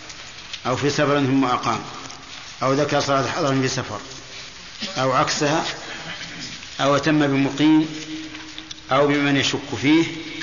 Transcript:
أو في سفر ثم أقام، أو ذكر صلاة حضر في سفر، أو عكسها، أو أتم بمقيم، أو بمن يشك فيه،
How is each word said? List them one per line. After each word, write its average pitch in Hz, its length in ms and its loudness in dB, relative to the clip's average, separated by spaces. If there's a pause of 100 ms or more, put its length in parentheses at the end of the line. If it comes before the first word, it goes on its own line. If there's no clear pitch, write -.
(640)
أو 123 100 2
في 131 140 0
سفر 143 300 2
ثم 135 260 4
أقام، 117 380 0 (800)
أو 135 100 2
ذكر 143 260 2
صلاة 135 280 2
حضر 135 340 2
في 131 60 2
سفر، 110 320 -4 (1000)
أو 131 140 2
عكسها، 147 540 2 (1120)
أو 139 160 4
أتم 147 320 4
بمقيم، 147 800 4 (840)
أو 143 160 6
بمن 143 300 4
يشك - 440 -2
فيه، 156 220 6 (400)